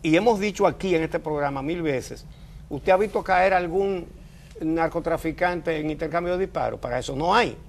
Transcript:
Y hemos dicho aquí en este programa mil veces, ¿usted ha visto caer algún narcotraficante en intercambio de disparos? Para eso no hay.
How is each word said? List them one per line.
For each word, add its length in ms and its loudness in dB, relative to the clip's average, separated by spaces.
Y 140 4
hemos 220 6
dicho 280 2
aquí 280 2
en 80 2
este 160 -2
programa 420 -2
mil 200 -4
veces, 440 -4
¿usted 220 0
ha 60 8
visto 260 0
caer 300 4
algún 540 0
narcotraficante 1160 0
en 120 -4
intercambio 420 -2
de 120 -2
disparos? 340 -4
Para 200 -4
eso 160 -6
no 200 2
hay. 200 4